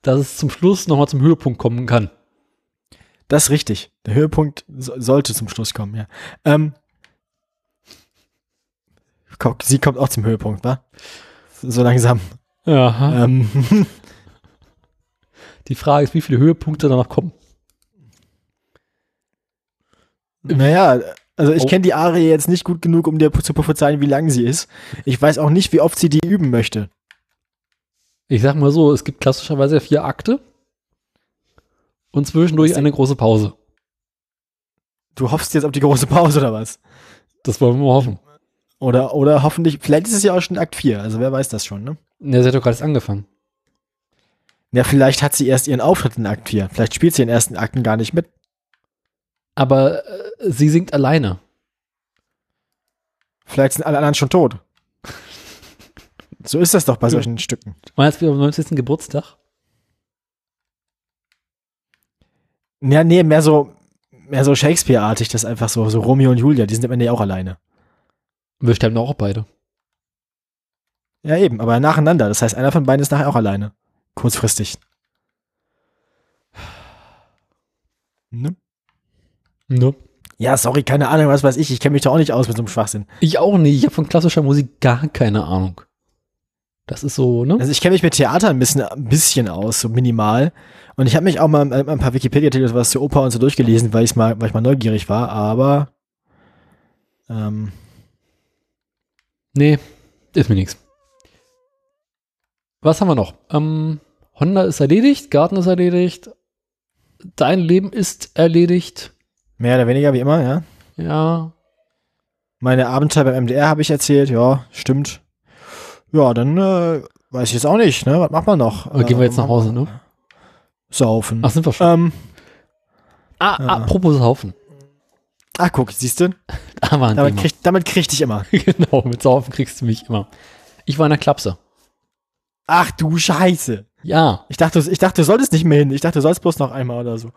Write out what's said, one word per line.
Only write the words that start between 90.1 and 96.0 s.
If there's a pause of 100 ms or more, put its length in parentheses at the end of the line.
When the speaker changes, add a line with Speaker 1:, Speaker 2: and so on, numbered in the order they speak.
Speaker 2:
Und
ich
hab
mich
auch
mal
ein, (160)
ein
paar
Wikipedia-Artikel
und
sowas
zu
Oper
und
so
durchgelesen,
weil
ich's
mal,
weil
ich
mal
neugierig
war,
aber, (1400)